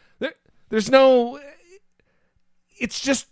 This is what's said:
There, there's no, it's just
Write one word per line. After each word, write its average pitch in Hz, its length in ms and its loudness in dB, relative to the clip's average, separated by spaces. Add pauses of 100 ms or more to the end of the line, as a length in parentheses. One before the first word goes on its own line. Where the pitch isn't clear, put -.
(200)
There, 311 160 -8 (340)
there's 220 200 -4
no, 262 480 4 (1400)
it's - 220 -8
just 269 300 -4